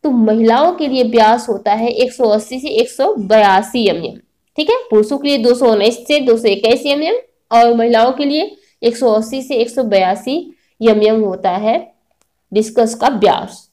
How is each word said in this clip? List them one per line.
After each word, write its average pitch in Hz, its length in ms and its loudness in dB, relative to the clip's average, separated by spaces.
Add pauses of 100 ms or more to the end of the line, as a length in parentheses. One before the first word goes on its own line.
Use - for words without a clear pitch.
तो 302 60 -2
महिलाओं 226 640 2
के 302 140 -4
लिए 254 180 0
व्यास 226 420 2
होता 202 260 -2
है 233 160 -2
एक 247 220 -2
सौ 240 180 -2
अस्सी 220 300 -2
से 294 100 -10
एक 233 200 -2
सौ 359 260 -2
बयासी 214 720 2
एम 170 160 -4
एम, - 140 -12 (400)
ठीक 302 120 0
है, 480 60 2 (140)
पुरुषों 220 280 2
के 285 100 -4
लिए 285 100 0
दो 240 160 2
सौ 247 180 2
उन्नीस 220 340 0
से 294 140 0
दो 240 160 2
सौ 226 120 -2
इक्कीस 233 380 0
एम 285 160 -2
एम 440 180 -2 (300)
और 233 240 4
महिलाओं 233 380 2
के 277 120 -4
लिए 311 320 -4 (260)
एक 233 140 0
सौ 240 160 2
अस्सी 226 300 -4
से 262 140 -6
एक 233 140 -2
सौ 262 140 -4
बयासी 202 520 -2 (440)
एम 214 240 2
एम 220 180 2
होता 190 360 -2
है 220 180 -2 (760)
डिस्कस 220 420 0
का 247 160 -2
व्यास। 196 640 -2